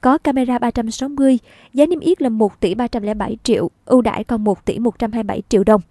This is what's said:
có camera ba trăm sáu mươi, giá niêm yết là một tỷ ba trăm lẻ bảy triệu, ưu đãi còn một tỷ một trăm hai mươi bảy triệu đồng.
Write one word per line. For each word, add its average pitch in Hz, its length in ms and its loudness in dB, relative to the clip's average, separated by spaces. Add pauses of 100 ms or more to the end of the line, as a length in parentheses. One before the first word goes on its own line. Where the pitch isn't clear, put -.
có 262 180 4
camera 254 400 -2
ba 240 120 0
trăm 226 200 -4
sáu 262 180 -6
mươi, 269 300 2 (360)
giá 277 120 6
niêm 339 140 -2
yết 330 220 0
là 262 60 0
một 220 320 0
tỷ 185 140 0
ba 240 140 -4
trăm 226 140 -6
lẻ 208 120 -4
bảy 214 280 -6
triệu, 220 280 0 (160)
ưu 254 160 4
đãi 220 220 -2
còn 220 200 -4
một 202 200 -2
tỷ - 140 -4
một 226 200 -4
trăm 220 140 -4
hai 226 100 -4
mươi 208 60 -8
bảy 214 200 -6
triệu 202 160 2
đồng. 214 160 4 (100)